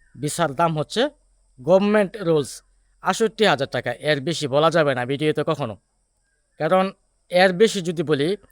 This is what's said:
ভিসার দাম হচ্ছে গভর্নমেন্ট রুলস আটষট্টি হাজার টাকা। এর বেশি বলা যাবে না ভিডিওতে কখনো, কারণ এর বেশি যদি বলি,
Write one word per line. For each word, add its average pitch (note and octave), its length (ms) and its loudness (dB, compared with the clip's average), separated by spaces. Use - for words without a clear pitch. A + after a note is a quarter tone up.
ভিসার D3 380 -4
দাম E3 240 0
হচ্ছে A3 300 -2
গভর্নমেন্ট G3 560 2
রুলস E3 440 -2
আটষট্টি G#3+ 440 0
হাজার C#3 260 2
টাকা। B2 220 -4
এর C#3+ 280 -2
বেশি D3 260 -4
বলা D3 240 2
যাবে D3 240 2
না B2 100 -4
ভিডিওতে D3 420 -2
কখনো, C#3 300 -4
কারণ F#3 340 0
এর F#3 240 4
বেশি G3+ 280 2
যদি E3+ 220 -4
বলি, D3+ 340 -2